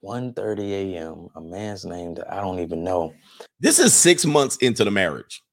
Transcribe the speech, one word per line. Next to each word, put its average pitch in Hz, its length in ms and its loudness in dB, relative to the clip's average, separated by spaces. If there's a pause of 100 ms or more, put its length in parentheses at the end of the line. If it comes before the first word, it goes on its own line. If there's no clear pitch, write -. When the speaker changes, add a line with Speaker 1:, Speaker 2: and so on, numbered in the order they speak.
Speaker 1:
"One 120 340 -8
thirty 101 400 -4
A 95 240 -4
M, 80 360 -12
a 80 60 -14
man's 95 460 -10
name 87 300 -8
that - 140 -10
I 98 120 -6
don't 92 160 -4
even 82 260 -4
know." 90 300 0 (460)
Speaker 2:
This - 180 4
is - 160 8
six 175 320 6
months 147 320 4
into 117 260 2
the 101 60 0
marriage. 85 520 -2 (100)